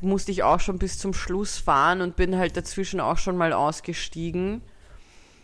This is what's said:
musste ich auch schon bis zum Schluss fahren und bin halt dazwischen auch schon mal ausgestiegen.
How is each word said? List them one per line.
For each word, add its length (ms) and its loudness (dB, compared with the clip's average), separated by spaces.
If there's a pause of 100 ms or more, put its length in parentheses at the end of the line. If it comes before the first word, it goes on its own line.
musste 300 0
ich 140 0
auch 160 6
schon 180 0
bis 200 -2
zum 140 -4
Schluss 460 -2
fahren 420 4
und 160 -2
bin 220 2
halt 180 0
dazwischen 440 -4
auch 180 2
schon 180 0
mal 160 2
ausgestiegen. 1080 -2 (800)